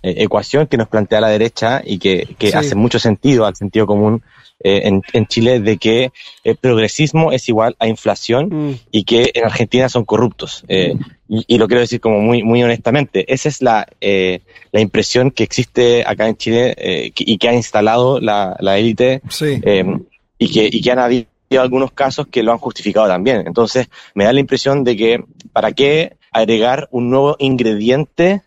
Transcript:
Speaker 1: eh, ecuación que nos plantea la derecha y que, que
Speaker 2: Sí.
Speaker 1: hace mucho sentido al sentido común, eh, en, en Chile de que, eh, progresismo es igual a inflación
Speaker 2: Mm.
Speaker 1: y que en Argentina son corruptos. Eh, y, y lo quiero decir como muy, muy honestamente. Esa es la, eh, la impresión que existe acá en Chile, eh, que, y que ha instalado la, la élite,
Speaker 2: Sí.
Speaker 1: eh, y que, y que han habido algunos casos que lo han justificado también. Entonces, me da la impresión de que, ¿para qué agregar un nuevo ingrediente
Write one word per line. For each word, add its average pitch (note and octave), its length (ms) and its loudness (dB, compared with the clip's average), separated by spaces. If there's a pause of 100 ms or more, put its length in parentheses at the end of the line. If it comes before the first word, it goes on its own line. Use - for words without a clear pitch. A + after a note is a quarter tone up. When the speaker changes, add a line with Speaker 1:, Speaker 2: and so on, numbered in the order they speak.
Speaker 1:
eh, F2+ 140 -2
ecuación G#2+ 500 0
que - 80 -2
nos A2+ 120 -2
plantea G#2+ 320 0
la A2 100 2
derecha A2+ 540 0
y G2 140 -6
que, F#2 300 -2 (100)
que G#2+ 120 0
Speaker 2:
Sí. D#2 60 -2
Speaker 1:
hace C#3 200 -2
mucho A#2 240 0
sentido A#2 460 2
al F#2+ 100 -4
sentido G#2 300 -4
común, G#2+ 360 0 (400)
eh, G2 220 2
en, G2 180 2 (100)
en A2+ 140 2
Chile A#2+ 340 2
de G2+ 180 0
que, A#2 340 0 (320)
eh, A2+ 100 2
progresismo C3+ 800 0
es C3 160 -4
igual A2+ 320 0
a A2+ 80 0
inflación A2+ 600 -2
Speaker 2:
Mm. D3+ 240 -4 (180)
Speaker 1:
y G#2+ 120 0
que A#2+ 300 2
en A#2 100 0
Argentina A#2+ 440 0
son A#2+ 160 -2
corruptos. - 640 -2
Eh, F2+ 260 0 (340)
y, A2 200 -4
y A#2+ 100 2
lo A2+ 80 4
quiero A#2+ 140 2
decir A#2 200 -2
como G#2+ 200 2
muy, A#2 240 2
muy A#2 180 2
honestamente. A#2+ 680 -2
Esa C3 160 -2
es C#3+ 140 -6
la, A2+ 240 2 (140)
eh, F#2+ 400 0 (300)
la G#2+ 100 0
impresión A2 520 0
que - 120 -4
existe A#2+ 600 0
acá G#2+ 220 -2
en A2 80 -2
Chile, A#2 400 0
eh, D2+ 360 -6
que, - 140 -6
y G#2+ 120 0
que A#2+ 100 0
ha A#2 60 0
instalado A#2+ 680 0
la, G#2 400 -2
la G2 180 2
élite, B2+ 500 0
Speaker 2:
Sí. C#3+ 340 -4
Speaker 1:
eh, G2 220 2 (540)
y - 140 0
que, G#2+ 180 2
y A2 120 -2
que B2 100 0
han B2 80 2
habido A#2+ 260 0 (340)
algunos B2+ 320 -2
casos C#3 360 -4
que A#2+ 140 -2
lo A2 80 0
han A#2 80 0
justificado G#2+ 480 -2
también. G2 400 0
Entonces, A2+ 420 -2 (260)
me G2+ 100 0
da A2+ 80 4
la C#3 80 2
impresión C#3 440 -2
de A#2+ 120 2
que, A2+ 260 0 (300)
¿para A2 200 0
qué D3 440 0 (160)
agregar A2+ 600 0
un B2 180 -2
nuevo C#3 280 2
ingrediente C3 1080 0